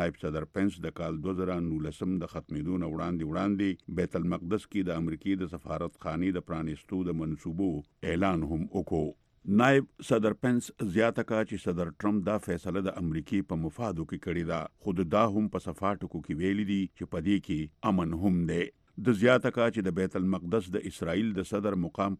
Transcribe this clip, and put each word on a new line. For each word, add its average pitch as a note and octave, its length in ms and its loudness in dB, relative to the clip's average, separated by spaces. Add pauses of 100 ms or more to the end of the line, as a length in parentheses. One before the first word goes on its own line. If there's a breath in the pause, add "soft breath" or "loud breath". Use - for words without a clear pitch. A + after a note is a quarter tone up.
نایب E2+ 240 -2
صدر D#2 320 -4
پینس F#2+ 280 0
د D#2+ 140 -8
کال D#2+ 240 -4
دوه F#2 160 -2
زره F2+ 200 0 (100)
نولسم D#2+ 500 -2
د E2 160 -8
ختمېدو D#2+ 480 -4
نه D#2 80 -4
وړاندې E2 380 -2
وړاندې F#2+ 680 0
بیت F2 240 0
المقدس F2 480 -2
کې F#2+ 220 0
د E2 100 -2
امریکې F2 400 -2
د F2 140 -6
سفارتخانې E2+ 840 -2
د E2+ 100 -8
پرانیستو D#2+ 640 -4
د E2 140 -2
منصوبو D#2+ 500 -2 (360)
اعلان E2+ 400 2
هم D#2+ 140 0 (140)
وکړو. D#2+ 320 0 (500)
نایب C3+ 280 6 (200)
صدر A2 340 4
پینس B2 240 2 (160)
زیاته A2 400 2
کړه A2 260 0
چې G2+ 160 -8
صدر F2 240 0 (140)
ټرمپ G#2+ 260 2
دا G#2 160 2
فیصله F2+ 400 -2
د F#2 160 -2
امریکې E2+ 480 0
په E2+ 160 -2
مفادو E2 460 -4
کې - 160 -6
کړې E2+ 240 -2
ده، E2 100 -2 (240)
خو G2+ 140 0
د F2 160 0
دا G#2+ 180 6
هم G#2 220 2
په F#2 100 -2
صفا G2 320 -2
ټکو F2 240 -6
کې D2+ 180 -6
ویلي G2 300 2
دي G2+ 160 2
چې - 300 -8
په F2 120 -2
دې G2+ 100 6 (100)
کې D#2+ 440 -2
امن E2+ 320 2
هم F2+ 300 4
دی. E2+ 100 0 (460)
د A2+ 100 4
زیاته B2 320 6
کړه A#2 240 2
چې G2+ 140 0
د E2+ 100 -2
بیت F#2 220 0
المقدس F2+ 560 0
د G#2 160 -4
اسرائیل F2+ 360 0 (120)
د F2+ 100 -6
صدر G2+ 340 0
مقام G2 360 -2